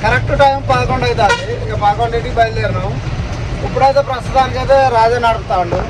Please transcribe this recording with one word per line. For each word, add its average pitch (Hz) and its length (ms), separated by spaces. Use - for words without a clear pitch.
కరెక్ట్ 247 300
టైమ్ 277 180
పదకొండు 247 380
అవుతుంది. 233 420
ఇంకా 214 200
పదకొండింటికి 233 560
బయలుదేరినాం. 202 540
ఇప్పుడైతే 269 440
ప్రస్తుతానికైతే 262 680
రాజే 233 300
నడుపుతా 220 380
ఉండు. - 240